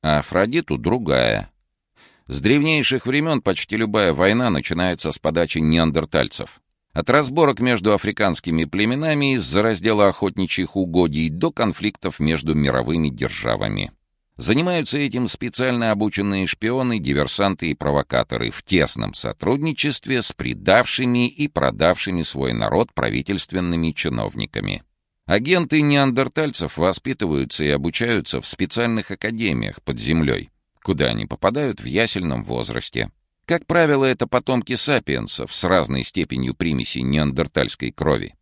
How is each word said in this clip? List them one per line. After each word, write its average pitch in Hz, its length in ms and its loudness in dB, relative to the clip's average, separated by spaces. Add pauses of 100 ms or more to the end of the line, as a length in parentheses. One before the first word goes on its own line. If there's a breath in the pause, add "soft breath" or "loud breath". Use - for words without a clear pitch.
а 76 140 4
Афродиту — 101 580 0
другая. 62 720 0 (760 soft breath)
С 67 120 -6
древнейших 139 680 2
времён 147 340 0
почти - 340 -2
любая 107 380 2
война 104 380 2
начинается 80 600 -2
с - 60 -6
подачи 82 400 0
неандертальцев. 78 1040 0 (320)
От - 160 -4
разборок 139 500 2
между 110 320 2
африканскими 92 760 0
племенами 135 680 0
из-за 101 300 2
раздела 104 460 4
охотничьих 92 680 -2
угодий 82 540 2
до 87 220 -2
конфликтов - 680 -4
между 78 340 0
мировыми 71 560 0
державами. 52 840 -4 (440)
Занимаются 151 600 0
этим 127 300 -2
специально 120 640 -2
обученные 101 540 0
шпионы, 120 540 -2
диверсанты 76 720 0
и - 20 0
провокаторы 62 760 -2
в - 120 -12
тесном 62 500 0
сотрудничестве 135 1080 -2
с - 120 -2
предавшими 120 960 2
и 147 200 -4
продавшими 87 760 0
свой 67 320 -2
народ 57 400 0
правительственными 82 1000 -2
чиновниками. 52 920 -4 (420)
Агенты 147 560 2
неандертальцев 139 960 0
воспитываются 82 840 0
и 73 60 2
обучаются 80 720 0
в - 40 -10
специальных 113 640 -2
академиях 98 720 -2
под 64 180 -6
землёй, 64 520 0 (320)
куда 73 240 0
они 55 180 -2
попадают 113 540 -2
в 52 60 -14
ясельном 80 580 -2
возрасте. 57 640 -4 (360)
Как 170 200 -2
правило, 147 400 4
это 123 220 0
потомки 123 480 0
сапиенсов 67 800 -2
с - 100 0
разной 82 400 2
степенью 64 500 -2
примеси 65 460 -2
неандертальской 69 920 0
крови. 64 500 -2